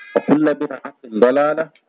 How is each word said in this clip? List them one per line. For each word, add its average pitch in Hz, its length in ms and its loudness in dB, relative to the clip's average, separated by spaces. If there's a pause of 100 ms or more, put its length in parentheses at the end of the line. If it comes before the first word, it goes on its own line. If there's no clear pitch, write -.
(160)
وكل 151 380 0
بدعة 139 400 -10 (120)
ضلالة، 143 640 0 (180)